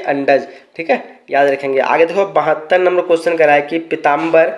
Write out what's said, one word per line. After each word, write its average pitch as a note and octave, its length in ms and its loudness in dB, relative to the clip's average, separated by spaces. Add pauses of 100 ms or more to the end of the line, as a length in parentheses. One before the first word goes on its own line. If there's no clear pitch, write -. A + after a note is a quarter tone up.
अंडज, C#3 400 0 (300)
ठीक E3 140 -6
है, B3+ 120 -2 (280)
याद C#3+ 180 2
रखेंगे। C3+ 320 -2
आगे D3+ 260 2
देखो, F#3+ 200 -2
बहत्तर D#3 520 0
नंबर F3+ 240 2
question E3+ 340 0
कह D#3+ 80 2
रहा D3 100 4
है D3 80 2
कि E3 160 -6
पीताम्बर E3 800 0